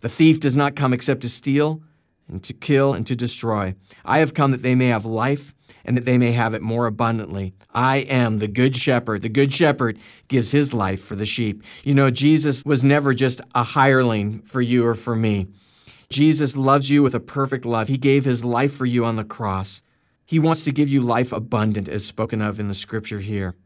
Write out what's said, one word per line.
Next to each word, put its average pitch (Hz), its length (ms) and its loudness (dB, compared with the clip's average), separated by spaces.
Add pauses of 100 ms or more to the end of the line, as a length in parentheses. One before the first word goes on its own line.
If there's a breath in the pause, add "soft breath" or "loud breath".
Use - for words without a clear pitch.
The - 80 -6
thief 160 320 4
does 135 160 0
not 143 200 0
come 143 180 2
except 139 280 -2
to 123 60 -6
steal 147 540 -2 (460 soft breath)
and 92 160 -10
to - 100 -12
kill 139 400 2
and 104 120 -6
to 123 100 -4
destroy. 110 580 -4 (300 soft breath)
I 151 160 2
have 151 120 2
come 139 200 2
that 127 100 -2
they 127 140 2
may 127 100 4
have 113 180 0
life 120 500 -4 (300 soft breath)
and 123 120 0
that 123 80 -2
they 127 120 2
may 120 160 4
have 113 220 0
it 110 80 -6
more 117 240 -2
abundantly. 107 680 -4 (200)
I 131 240 2
am 123 400 0
the 107 100 -2
good 135 280 0
shepherd. 120 460 0
The 117 60 -6
good 139 240 2
shepherd 135 460 0 (300 loud breath)
gives 120 240 0
his 143 200 2
life 98 300 -2
for - 140 -12
the 107 100 -6
sheep." 104 360 -4 (200 loud breath)
You 143 120 0
know, 139 140 6
Jesus 143 560 2
was 139 200 0
never 139 300 4
just 127 280 0 (120)
a 120 100 2
hireling 117 760 2
for 127 200 -4
you 123 240 2
or 117 80 2
for 113 220 -6
me. 104 320 0 (600 soft breath)
Jesus 147 460 2
loves 135 320 2
you 143 140 4
with 127 120 2
a 120 60 -2
perfect 135 460 -4
love. 113 220 -2
He 135 100 -2
gave 135 260 2
his 123 180 0
life 123 300 0
for 135 140 -4
you 120 180 0
on 117 120 -2
the 110 80 -4
cross. 98 580 -6 (420)
He 160 140 0
wants 160 240 2
to 147 100 -2
give 143 160 0
you 139 140 2
life 123 300 0
abundant, 107 540 -2
as 104 200 -6
spoken 110 340 -6
of 104 180 -4
in 104 80 -6
the 101 80 -6
scripture 107 460 -8
here. 98 460 -6